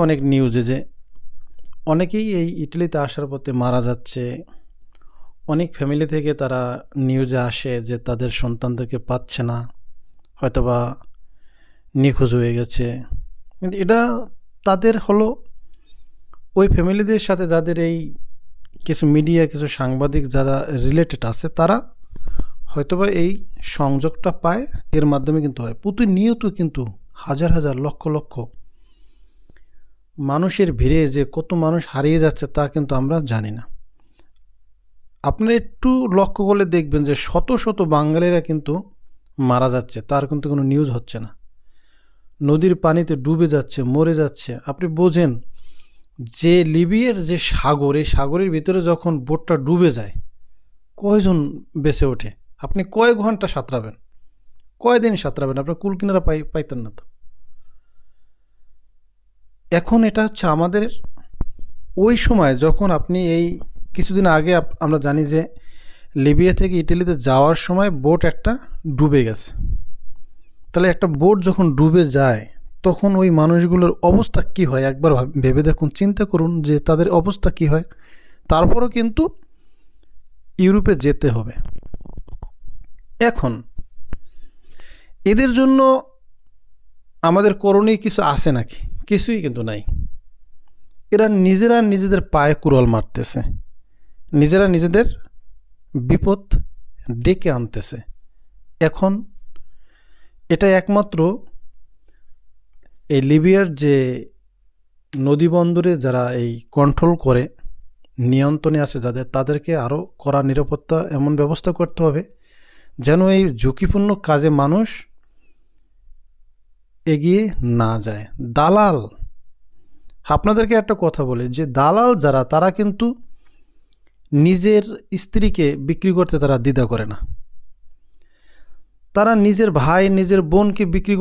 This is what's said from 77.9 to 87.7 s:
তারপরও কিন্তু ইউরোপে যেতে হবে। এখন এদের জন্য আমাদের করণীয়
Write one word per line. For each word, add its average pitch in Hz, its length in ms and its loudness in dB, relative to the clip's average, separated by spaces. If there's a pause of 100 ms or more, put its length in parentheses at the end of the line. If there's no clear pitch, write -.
তারপরও 175 460 6
কিন্তু 233 280 0 (1400)
ইউরোপে 196 300 4 (120)
যেতে 143 300 2
হবে। 110 180 -6 (1800)
এখন 135 240 -2 (1800)
এদের 247 280 4
জন্য 269 200 4 (1500)
আমাদের 202 240 4 (100)
করণীয় 208 420 4